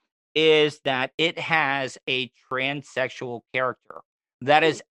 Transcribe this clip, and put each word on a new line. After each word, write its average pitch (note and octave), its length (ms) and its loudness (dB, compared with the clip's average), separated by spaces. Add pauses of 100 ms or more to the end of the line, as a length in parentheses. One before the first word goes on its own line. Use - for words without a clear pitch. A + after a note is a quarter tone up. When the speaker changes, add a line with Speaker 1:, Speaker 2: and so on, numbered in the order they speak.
(360)
Speaker 1:
is D#3 500 4
that C3 340 0
it E3 200 -2
has C#3 580 -2 (120)
a C3 220 -4 (200)
transsexual C3 920 -6 (120)
character B2+ 460 -6 (400)
that D3 240 4
Speaker 2:
Hmm. D#3+ 40 4
Speaker 1:
is - 220 -2